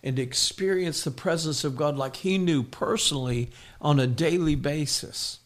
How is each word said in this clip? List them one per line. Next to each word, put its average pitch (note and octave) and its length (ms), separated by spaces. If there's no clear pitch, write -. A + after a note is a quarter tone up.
and C3 160
experience F3 840
the C#3+ 80
presence D#3+ 540
of C3+ 100
God D3 220
like C3+ 200
he F#3+ 200
knew E3 260
personally B2+ 880
on D3 180
a B2+ 80
daily D#3 480
basis. - 920